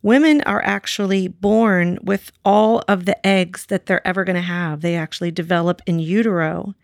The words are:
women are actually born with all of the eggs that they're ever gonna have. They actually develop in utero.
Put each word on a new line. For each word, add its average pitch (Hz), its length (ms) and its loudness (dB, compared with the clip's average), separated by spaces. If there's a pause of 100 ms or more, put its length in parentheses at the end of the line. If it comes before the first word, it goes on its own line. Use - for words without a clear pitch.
women 285 400 4
are - 220 -2
actually 196 640 -2
born 190 720 2
with 196 300 -4 (120)
all 214 440 4
of 190 160 0
the - 200 -2
eggs 185 420 0
that 196 200 -4
they're 185 180 -2
ever 185 200 -2
gonna 180 180 -2
have. 175 380 -4
They 170 160 -2
actually 170 340 -6
develop 170 560 -2
in 165 140 0
utero. 175 840 -2